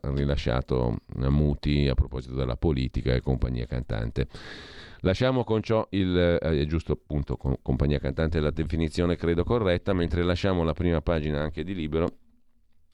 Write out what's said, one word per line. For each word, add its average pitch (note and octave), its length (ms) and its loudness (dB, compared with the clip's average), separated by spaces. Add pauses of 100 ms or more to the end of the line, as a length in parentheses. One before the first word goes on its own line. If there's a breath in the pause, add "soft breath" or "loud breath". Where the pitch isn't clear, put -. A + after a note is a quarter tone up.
rilasciato C2 920 0 (320)
Muti C#2+ 580 4
a C2 80 2
proposito B1+ 400 -2
della B1+ 220 -2
politica B1+ 580 0
e B1 60 2
compagnia B1 460 -2
cantante. A#1 600 -4 (760 loud breath)
Lasciamo B2+ 420 2
con A2 180 2
ciò A2 280 0
il, F#2 280 2
eh, F2 200 4
è D2+ 280 0
giusto D#2 240 -2
appunto, C#2+ 460 -4
co-, C2 260 -2
compagnia C#2+ 380 2
cantante D#2+ 380 0
è - 20 2
la D2 100 2
definizione D#2+ 640 0
credo E2+ 300 0
corretta, G2 480 0
mentre F2 320 0
lasciamo F2+ 400 0
la D#2+ 80 2
prima E2 280 0
pagina D2+ 400 0
anche D#2 220 -4
di F2+ 100 -8
Libero, D#2+ 440 -2 (760)